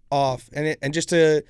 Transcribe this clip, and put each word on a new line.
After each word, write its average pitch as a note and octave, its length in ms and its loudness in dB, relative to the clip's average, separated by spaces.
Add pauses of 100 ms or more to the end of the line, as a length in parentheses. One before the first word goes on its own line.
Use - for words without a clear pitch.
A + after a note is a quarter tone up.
(100)
off. C3+ 420 -2
And D3+ 140 -6
it, D#3 160 -4
and C#3 100 -4
just D#3+ 160 -4
to, D#3 420 4